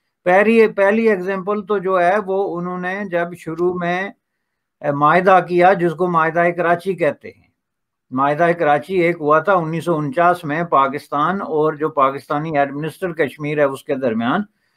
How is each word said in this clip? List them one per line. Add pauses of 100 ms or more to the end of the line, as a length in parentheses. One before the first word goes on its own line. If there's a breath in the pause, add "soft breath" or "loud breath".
(260)
पहली,
पहली
example
तो
जो
है
वो
उन्होंने
जब
शुरू
में, (720)
अ,
माहिदा
किया,
जिसको
माहिदा
कराची
कहते
हैं। (600)
माहिदा
कराची
एक
हुआ
था
उन्नीस
सौ
उनचास
में
पाकिस्तान
और
जो
पाकिस्तानी
एडमिनिस्ट्रेटेड
कश्मीर
है
उसके
दरमियान, (300)